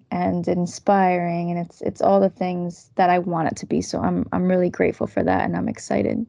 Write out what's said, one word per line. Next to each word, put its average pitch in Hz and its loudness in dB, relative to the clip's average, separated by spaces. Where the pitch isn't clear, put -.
and 180 0
inspiring, 175 0
and 175 -2
it's, - -10
it's - -2
all 196 6
the 196 4
things 175 -6
that 180 4
I 180 4
want 170 -2
it - -2
to - -12
be. 156 0
So - -6
I'm, 180 -2
I'm 185 0
really 180 2
grateful - -4
for - -4
that, - 2
and 170 -2
I'm - -4
excited - -4